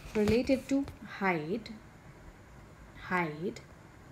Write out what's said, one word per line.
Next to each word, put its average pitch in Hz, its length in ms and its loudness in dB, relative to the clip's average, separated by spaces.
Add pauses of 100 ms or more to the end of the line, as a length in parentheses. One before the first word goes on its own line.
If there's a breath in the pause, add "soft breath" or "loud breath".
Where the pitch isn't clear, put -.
(160)
relative 240 520 4
to 277 160 2 (340)
height, 180 520 0 (1300)
height, 175 560 -2 (520)